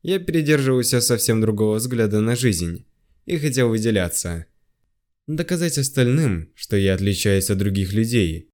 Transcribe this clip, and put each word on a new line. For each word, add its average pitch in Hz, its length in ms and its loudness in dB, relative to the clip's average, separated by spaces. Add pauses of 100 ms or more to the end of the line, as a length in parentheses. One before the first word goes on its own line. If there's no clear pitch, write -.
я 185 180 -2
придерживался 139 800 2
совсем 117 400 0
другого 107 340 2
взгляда 110 460 0
на 117 140 0
жизнь 87 500 -2 (400)
и 175 120 -4
хотел 131 320 0
выделяться. 95 760 -2 (840)
Доказать 165 500 -2
остальным, 127 800 0
что - 220 -4
я 95 180 4
отличаюсь 98 540 0
от 98 80 0
других 98 360 -2
людей. 107 600 0